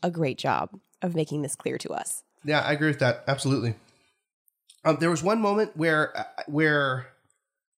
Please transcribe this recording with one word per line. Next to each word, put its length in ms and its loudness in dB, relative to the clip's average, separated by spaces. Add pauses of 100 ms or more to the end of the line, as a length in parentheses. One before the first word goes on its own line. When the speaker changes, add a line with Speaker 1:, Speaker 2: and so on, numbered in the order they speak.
Speaker 1:
a 120 0
great 260 -2
job 400 -2 (240)
of 140 -2
making 260 -2
this 140 -6
clear 220 -4
to 140 -8
us. 300 -8 (220)
Speaker 2:
Yeah, 160 2
I 120 0
agree 160 2
with 120 0
that. 260 2
Absolutely. 480 0 (1120)
Um, 160 4
there 100 4
was 140 0
one 160 2
moment 360 0
where, 400 2
uh, 80 -6 (220)
where 600 2 (680)